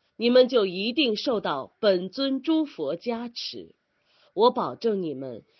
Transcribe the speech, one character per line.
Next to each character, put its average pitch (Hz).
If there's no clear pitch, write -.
你 233
们 247
就 220
一 190
定 240
受 226
到 147
本 190
尊 269
诸 311
佛 151
加 233
持。 98
我 226
保 180
证 202
你 151
们 131